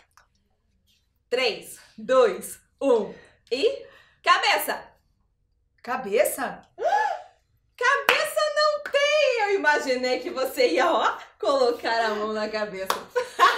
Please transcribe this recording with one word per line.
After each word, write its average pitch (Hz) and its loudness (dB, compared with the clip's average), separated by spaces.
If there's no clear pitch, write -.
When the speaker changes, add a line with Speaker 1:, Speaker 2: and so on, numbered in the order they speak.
Speaker 1:
Três, 240 -2
dois, 220 2
um 240 2
e 381 0
cabeça! 359 2
Speaker 2:
Cabeça? 233 -2
Speaker 1:
<gasps> - -4
Cabeça 554 2
não 605 0
tem! 571 2
Eu 403 0
imaginei 262 0
que - -8
você 254 0
ia, - 2
ó, 262 0
colocar 240 0
a 214 -2
mão 214 -4
na 214 -4
cabeça. 202 -6
<laughs> - -6